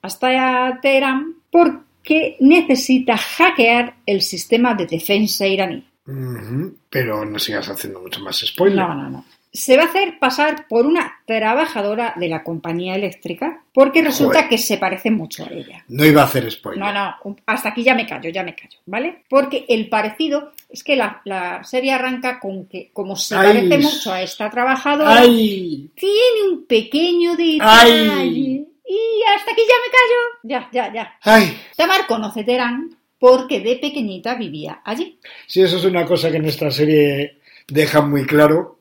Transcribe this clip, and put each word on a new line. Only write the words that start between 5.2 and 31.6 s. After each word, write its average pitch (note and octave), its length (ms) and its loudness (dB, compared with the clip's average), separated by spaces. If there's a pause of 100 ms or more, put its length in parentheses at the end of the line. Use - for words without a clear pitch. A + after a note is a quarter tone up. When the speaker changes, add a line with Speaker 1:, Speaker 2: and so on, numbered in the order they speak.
Speaker 1:
iraní. F#3+ 400 -4 (200)
Speaker 2:
Ujú, B2+ 720 -8 (120)
pero A2 380 -4
no G#2 120 -8
sigas G2+ 300 -6
haciendo G2 320 -12
mucho F#2 200 -14
más G2 180 -8
spoiler. G3 400 0
Speaker 1:
No, F3 160 -2
no, C#3 160 -10
no. C3 140 -14 (300)
Se - 220 2
va D4+ 60 4
a E4 40 2
hacer F4+ 320 -4
pasar C#4+ 480 -2
por A#3 200 0
una E4 400 -2
trabajadora A3 920 -2
de F3 100 -4
la D#3+ 160 -6
compañía E3+ 520 -8
eléctrica G3 680 -8 (120)
porque C#4 260 4
resulta C#4+ 380 2
Speaker 2:
Joder. D4+ 100 0
Speaker 1:
que A#3 80 2
se G#3+ 220 -2
parece F#3 320 -4
mucho F#3 340 -4
a - 80 -16
ella. - 360 -18
Speaker 2:
No C3+ 180 2
iba D3+ 160 8
a - 20 6
hacer A#2+ 260 -4
spoiler. G#2 320 -10
Speaker 1:
No, G3+ 80 -4
no, G3+ 540 -8
hasta A3 240 -4
aquí A#3 140 -6
ya B3+ 120 2
me A3+ 120 -4
callo, D#3 240 -10
ya F#3 140 -8
me E3 100 -14
callo, - 320 -20
¿vale? B3 420 -8
Porque C4+ 400 0
el A3 220 -2
parecido, A3 640 -4 (180)
es - 120 -20
que C#4+ 140 0
la, G#3+ 300 -4
la F#3 380 -8
serie C4 280 -4
arranca B3+ 480 -4
con F#3+ 240 -12
que, F#3 300 -18
como G3 200 -8
se - 220 -6
Speaker 2:
Ay. G3 320 4
Speaker 1:
parece F3 80 4
mucho F#3+ 340 -2
a F#3 120 -6
esta G#3 260 -8
trabajadora, C4 720 2
Speaker 2:
Ay. G3+ 760 2
Speaker 1:
tiene G#4+ 540 2
un - 140 -6
pequeño E4+ 720 0
detalle. A#3 720 6
Speaker 2:
Ay. C4 560 -2 (220)
Speaker 1:
Y A4+ 340 -2 (140)
hasta A4+ 160 -6
aquí A4 160 0
ya B4 60 6 (100)
me B4 80 -6
callo. B4 280 4 (240)
Ya, A#3+ 280 -8
ya, A3 220 -4
ya. A3+ 200 -12 (100)
Speaker 2:
Ay. G#3+ 340 6 (180)